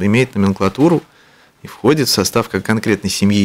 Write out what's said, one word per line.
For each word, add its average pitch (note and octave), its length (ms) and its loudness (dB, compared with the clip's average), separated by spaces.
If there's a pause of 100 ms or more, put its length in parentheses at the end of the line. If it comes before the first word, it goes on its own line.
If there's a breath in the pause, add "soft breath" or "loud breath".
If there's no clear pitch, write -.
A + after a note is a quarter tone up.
имеет A#2+ 300 0
номенклатуру G2 640 0 (640 soft breath)
и - 40 -16
входит C3+ 400 0
в - 40 -2
состав G#2 380 -2
кон-, G2 120 -4
конкретной G#2+ 480 -2
семьи G2+ 360 0